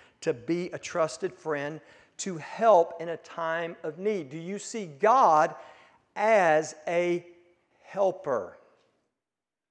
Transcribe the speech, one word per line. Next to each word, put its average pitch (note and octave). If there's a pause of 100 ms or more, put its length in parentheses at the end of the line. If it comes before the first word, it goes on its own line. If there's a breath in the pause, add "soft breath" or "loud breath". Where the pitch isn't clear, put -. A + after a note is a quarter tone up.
(200 soft breath)
to D#3
be E3+
a D3+
trusted F3
friend, D3+ (380 soft breath)
to F3+
help F3
in E3+
a D#3+
time E3
of D#3
need. F#3+
Do D3+
you F#3
see G#3+
God E3 (600 loud breath)
as F#3 (100)
a F3 (560)
helper? C#3+ (1120)